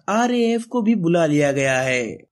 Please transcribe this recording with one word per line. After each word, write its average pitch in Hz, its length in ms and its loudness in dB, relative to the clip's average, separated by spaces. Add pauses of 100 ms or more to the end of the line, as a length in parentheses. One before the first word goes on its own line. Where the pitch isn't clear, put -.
(100)
आरएएफ 233 540 0
को 240 180 -4
भी 226 140 2
बुला 170 300 2
लिया 147 260 2
गया 135 280 0
है। 123 380 -2 (140)